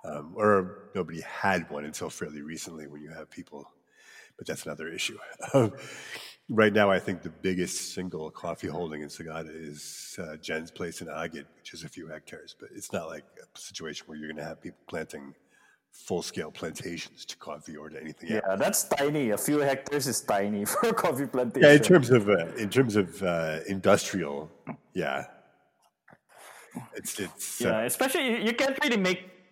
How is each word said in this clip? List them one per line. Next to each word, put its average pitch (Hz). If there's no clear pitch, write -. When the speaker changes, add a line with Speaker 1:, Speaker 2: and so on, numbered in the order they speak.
Speaker 1:
um, 76
or 101
nobody 82
had 90
one 73
until 78
fairly 76
recently. 80
When 73
you 76
have 80
people, -
but -
that's -
another 78
issue. -
<laughs> 120
Right 107
now, 104
I 95
think 92
the 87
biggest 90
single 85
coffee 85
holding 78
in 73
Sagada 80
is, 73
uh, 78
Jen's 80
place 85
in 85
Agit, 78
which -
is -
a 151
few 85
hectares, 78
but -
it's -
not 85
like 80
a -
situation -
where 78
you're 76
gonna 76
have 80
people -
planting 76
full-scale 85
plantations -
to -
coffee 76
or 76
to 82
anything 78
else. 107
Speaker 2:
Yeah, 95
that's 156
tiny. 147
A 101
few 147
hectares 139
is 117
tiny 104
<laughs> -
for 539
a 208
coffee 143
plantation. 127
Speaker 1:
Yeah, 147
in 143
terms 151
of, 113
uh, 85
in 104
terms 120
of, 95
uh, 82
industrial, 92
yeah. 67
It's, -
it's, -
uh, 101
Speaker 2:
Yeah, 110
especially 262
you, 240
you 226
can't 269
really 240
make 185